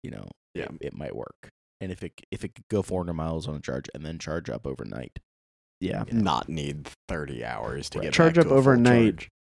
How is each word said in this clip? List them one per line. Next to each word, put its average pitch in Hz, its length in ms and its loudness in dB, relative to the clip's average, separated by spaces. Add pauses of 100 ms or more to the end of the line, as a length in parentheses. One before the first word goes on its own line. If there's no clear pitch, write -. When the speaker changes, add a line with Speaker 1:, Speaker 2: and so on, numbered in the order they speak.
Speaker 1:
you - 80 -12
know, 50 160 -14 (260)
Speaker 2:
Yeah. 85 120 -6
Speaker 1:
it, - 140 -14
it - 140 -8
might 50 220 -10
work. - 340 -14 (320)
And 92 100 -8
if 90 120 -10
it, 87 100 -10 (160)
if - 160 -10
it - 100 -10
could - 140 -20
go 104 140 2
four 92 180 -2
hundred 85 140 -4
miles 80 320 -4
on 76 80 -8
a 71 40 -8
charge 67 360 -6
and 76 100 -12
then 82 140 -10
charge 80 300 -6
up 60 180 -8
overnight, 58 500 -10 (640)
Speaker 3:
Yeah. - 260 -2
Speaker 1:
you 117 60 -6
know. 117 80 2
Speaker 2:
Not 82 260 0
need 73 400 -6 (220)
thirty 69 340 -6
hours 58 460 -6
to - 100 -6
Speaker 1:
Right. - 60 -4
Speaker 2:
get - 80 -2
Speaker 3:
Charge 165 220 6
Speaker 2:
back 165 100 8
Speaker 3:
up 147 40 0
Speaker 2:
to - 0 -
a - 20 4
full 135 80 8
Speaker 3:
overnight 120 580 8
Speaker 2:
charge. - 120 -16 (140)